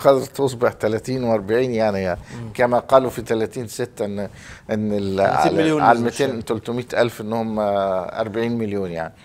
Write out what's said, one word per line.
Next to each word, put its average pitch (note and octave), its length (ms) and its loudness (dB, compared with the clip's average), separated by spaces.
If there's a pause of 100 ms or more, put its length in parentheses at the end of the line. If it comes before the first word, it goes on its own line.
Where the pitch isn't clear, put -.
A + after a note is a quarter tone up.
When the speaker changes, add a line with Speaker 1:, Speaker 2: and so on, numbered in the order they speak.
Speaker 1:
قدر C#3 180 6
تصبح B2 500 0
تلاتين A2+ 520 -2
وأربعين A2+ 480 0
يعني، A2 300 0
يعني F2+ 180 -2 (160)
Speaker 2:
مم. A#2 180 -10
Speaker 1:
كما B2 260 2
قالوا B2+ 300 4
في A2+ 120 -8
تلاتين A2+ 460 -4
ستة A#2 380 -6
إن، G2+ 140 -6 (520)
إن G#2+ 220 0
ال-، G2 280 0
على، G2 160 4
Speaker 2:
تلاتين D3+ 200 2
مليون D#3 240 2
Speaker 1:
على A#2+ 180 6
Speaker 2:
نسبة A#2 60 0
Speaker 1:
ميتين، C3+ 220 0
Speaker 2:
شهرية. A#2 140 -4
Speaker 1:
تلتمية A#2+ 460 -4 (140)
ألف A#2+ 200 0
إن G#2+ 120 -6
هم A2+ 260 -2
أربعين G2+ 1000 0
مليون G2+ 340 -2
يعني. E2 220 -6 (120)